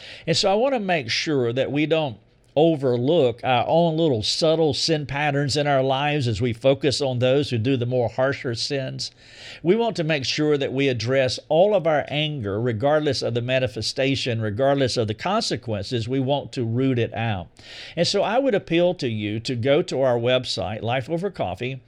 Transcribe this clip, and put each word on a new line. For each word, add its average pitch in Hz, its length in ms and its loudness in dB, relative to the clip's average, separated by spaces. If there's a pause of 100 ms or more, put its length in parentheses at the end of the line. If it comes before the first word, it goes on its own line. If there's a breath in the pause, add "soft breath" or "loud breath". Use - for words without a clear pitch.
(260 loud breath)
And 160 100 0
so 202 140 2
I 202 60 2
want 262 180 2
to 240 60 0
make 175 280 -2
sure 127 440 0
that 123 180 0
we 147 160 0
don't 151 320 0 (380)
overlook 135 880 4
our 123 240 2
own 160 280 4
little 139 280 2
subtle 160 500 2
sin 156 320 -2
patterns 143 500 0
in 147 120 0
our 135 140 4
lives 139 440 0
as 104 140 -2
we 123 140 0
focus 135 460 2
on 131 180 -2
those 131 320 2
who 123 80 0
do 131 180 2
the 120 100 -2
more 123 220 0
harsher 131 460 -2
sins. 131 580 -6 (500 loud breath)
We 180 140 4
want 226 200 0
to 165 80 -2
make 151 200 0
sure 151 320 2
that 127 160 -2
we 135 160 0
address 127 500 0 (100)
all 185 260 4
of 165 120 2
our 151 220 2
anger, 139 520 -4
regardless 135 640 0
of 120 120 -2
the 120 80 -2
manifestation, 127 1000 -2
regardless 131 560 0
of 113 100 0
the 107 80 -2
consequences. 120 960 -4
We 131 100 -2
want 135 340 -2
to 127 120 -4
root 123 340 0
it 113 160 -2
out. 107 340 -4 (460 loud breath)
And 170 120 0
so 196 160 0
I 202 160 0
would 269 160 2
appeal 175 400 2
to 147 140 -4
you 107 320 -4
to 131 140 -6
go 135 280 2
to 135 180 -4
our 123 180 2
website, 117 640 -2
Life 120 260 -4
over 170 220 -4
coffee 123 580 -6